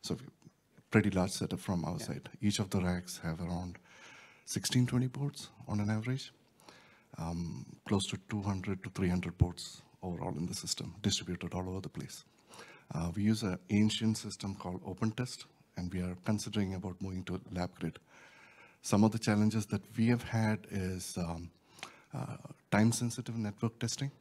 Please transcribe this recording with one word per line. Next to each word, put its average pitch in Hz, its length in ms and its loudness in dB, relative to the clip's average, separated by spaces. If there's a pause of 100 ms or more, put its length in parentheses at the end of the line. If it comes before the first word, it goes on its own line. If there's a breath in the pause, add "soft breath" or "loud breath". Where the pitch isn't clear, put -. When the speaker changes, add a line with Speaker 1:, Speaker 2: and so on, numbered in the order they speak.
Speaker 1:
So - 120 -4
we, 127 120 -10 (640)
pretty 104 200 6
large 92 220 2
setup 92 260 -4
from 87 260 -2
our 82 140 -2
Speaker 2:
Yeah. - 80 -6
Speaker 1:
side. - 220 -8 (120)
Each 104 200 2
of 95 100 -2
the 98 100 2
racks 90 440 -2
have 82 160 -2
around 87 360 -4 (680 loud breath)
sixteen, 123 420 2
twenty 123 220 2
boards 139 420 -6 (160)
on 104 140 0
an 104 100 2
average, 113 420 -2 (880 loud breath)
um, 85 480 -4 (200)
close 98 200 2
to 92 120 -6 (100)
two 107 120 -2
hundred 95 440 -2
to 101 60 -10
three 95 180 2
hundred 90 280 0
boards - 460 2 (180)
overall 90 360 -4
in 87 100 -2
the 90 80 -6
system, - 480 -6
distributed 90 520 -2
all 92 140 -2
over 95 120 -4
the - 80 -10
place. - 360 -10 (680 loud breath)
Uh, 82 220 0
we 101 80 0
use 110 180 6
an 90 160 0 (120)
ancient 107 460 6
system 101 380 -6
called 90 300 -6
OpenTest, 110 640 -2 (300)
and 90 160 -4
we 92 80 -2
are 90 240 -2
considering 101 500 0
about 92 280 -6
moving 92 220 -6
to 90 140 -4 (140)
LabGrid. 87 440 -4 (840 loud breath)
Some 104 220 6
of 110 80 8
the 107 80 -2
challenges 107 480 4
that 101 160 -2 (140)
we 113 100 6
have 120 160 4
had 110 480 0
is, 92 480 -2
um, 85 320 -4 (640 loud breath)
uh, - 220 -6 (340)
time-sensitive 117 680 4
network 110 440 -2
testing 139 400 -2